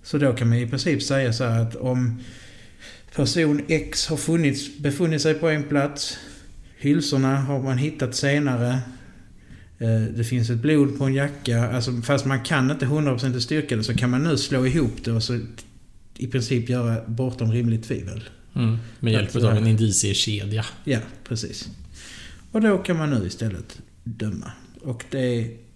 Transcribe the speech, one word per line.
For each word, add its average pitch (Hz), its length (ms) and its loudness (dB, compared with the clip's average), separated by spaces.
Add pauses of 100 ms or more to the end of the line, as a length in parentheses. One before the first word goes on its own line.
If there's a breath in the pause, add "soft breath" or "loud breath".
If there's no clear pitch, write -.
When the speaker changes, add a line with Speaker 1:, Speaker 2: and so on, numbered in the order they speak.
Speaker 1:
Så - 160 -2
då 139 140 4
kan 117 160 2
man 117 100 4
i 123 80 0
princip 143 360 0
säga 135 300 0
så 120 120 0
här 113 180 2
att 113 140 -2
om 127 420 0 (960 loud breath)
person 147 520 2
X - 380 -2
har 156 100 -2
funnits, 160 640 0
befunnit 147 440 0
sig 156 120 4
på 160 140 0
en 151 160 2
plats, 143 520 -2 (640 loud breath)
hylsorna 139 580 2
har 139 260 0
man 131 160 0
hittat 139 360 -2
senare, 131 640 2 (1040 loud breath)
eh, 113 200 4 (140)
det 117 80 0
finns 117 260 0
ett 117 80 2
blod 143 400 4
på 139 60 0
en 135 100 2
jacka. 131 580 0
Alltså, 123 200 -2 (100)
fast 143 240 2
man 135 180 2
kan 135 260 2
inte 147 160 0
hundraprocentigt 127 580 0
styrka 147 320 0
det, 107 80 0
så 120 100 -2
kan 127 160 2
man 127 140 2
nu 160 120 2
slå 127 300 2
ihop 131 380 0
det 117 80 -2
och 113 100 2
så 120 180 -2 (800)
i - 80 -6
princip 117 420 0
göra 117 380 0
bortom 117 460 -2
rimligt 117 360 2
tvivel. 92 340 -6 (320)
Speaker 2:
Mm, 117 240 2 (220 loud breath)
med 117 120 2
hjälp 104 240 2
Speaker 1:
Att, 120 60 4
Speaker 2:
av 117 80 6
Speaker 1:
eh, 110 60 6
Speaker 2:
en 110 100 4
indiciekedja. 104 960 2 (200)
Speaker 1:
Ja, 127 140 0 (300)
precis. - 400 -6 (840 loud breath)
Och 220 80 2
då 208 180 6
kan 180 180 0
man 156 140 0
nu 107 160 0
istället 95 520 -6 (260)
döma. 107 480 -6 (300)
Och 120 280 -6
det 135 100 -2 (180)
är 117 120 -2 (260)